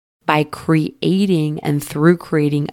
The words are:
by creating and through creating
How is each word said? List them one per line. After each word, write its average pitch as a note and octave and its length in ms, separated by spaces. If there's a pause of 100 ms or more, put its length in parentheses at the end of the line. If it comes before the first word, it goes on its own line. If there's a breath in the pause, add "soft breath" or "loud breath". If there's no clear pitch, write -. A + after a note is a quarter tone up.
(260)
by D3+ 180
creating D#3+ 1160
and D3 220
through E3 340
creating D3 560